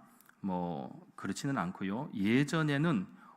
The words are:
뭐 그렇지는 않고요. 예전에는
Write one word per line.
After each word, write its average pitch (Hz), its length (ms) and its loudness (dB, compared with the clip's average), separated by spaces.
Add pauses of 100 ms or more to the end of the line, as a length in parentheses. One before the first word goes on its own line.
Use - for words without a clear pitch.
(420)
뭐 87 760 -4
그렇지는 127 420 -4
않고요. 98 560 -4
예전에는 147 920 2 (300)